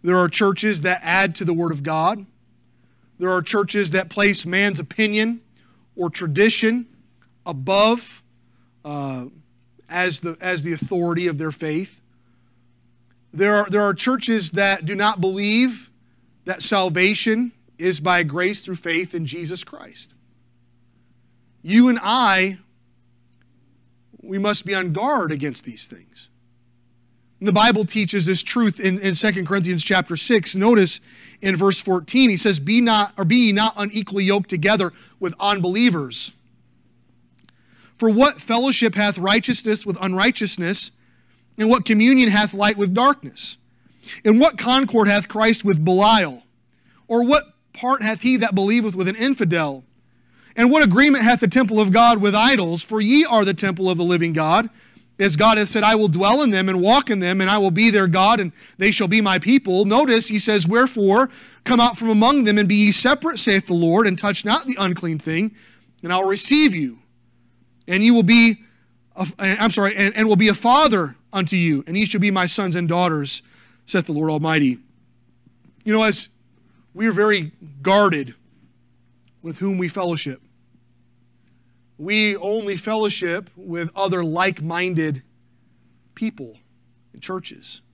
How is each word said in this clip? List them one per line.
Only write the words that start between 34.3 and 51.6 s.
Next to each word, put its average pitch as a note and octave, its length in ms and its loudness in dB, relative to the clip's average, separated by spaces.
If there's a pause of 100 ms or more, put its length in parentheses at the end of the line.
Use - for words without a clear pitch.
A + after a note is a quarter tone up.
together F#3 440 0 (260)
with F3+ 220 -6
unbelievers. F#3+ 880 -2 (1700)
For A3+ 120 2
what C4 300 2
fellowship A#3 560 -2
hath G#3 220 -2
righteousness G#3+ 680 -2
with F3+ 160 -6
unrighteousness? F#3+ 880 -2 (680)
And A3 120 0
what A#3+ 140 2
communion A#3 460 4
hath G#3 240 0
light G3+ 240 0
with G3 160 0
darkness? B3 640 -2 (640)
And A3 160 6
what D4 180 4
concord A#3+ 520 2
hath G3+ 180 0
Christ A3 380 0
with D#3+ 180 2
Belial? F#3 600 2 (640)
Or A#3 160 2
what C#4+ 180 2 (300)
part B3+ 280 -2
hath G#3+ 200 -4
he B3+ 160 2
that G#3 180 -2
believeth G#3 400 0
with F#3 140 -2
an G#3+ 80 -6
infidel? E3+ 680 -2 (720)
And A#3+ 160 4
what D4+ 120 4
agreement C4 400 4
hath A#3 180 4
the A3+ 60 2
temple G#3+ 320 2